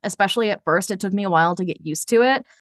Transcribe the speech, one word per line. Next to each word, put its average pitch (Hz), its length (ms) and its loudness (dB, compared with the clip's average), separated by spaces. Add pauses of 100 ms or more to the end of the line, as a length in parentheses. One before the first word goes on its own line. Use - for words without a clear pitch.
especially 208 460 0
at - 140 -4
first. 170 260 0
It 190 100 -6
took 196 140 -4
me 202 100 0
a 190 60 -2
while 170 260 4
to 185 100 -4
get - 200 -8
used 156 240 -8
to 233 140 4
it. 269 200 2 (180)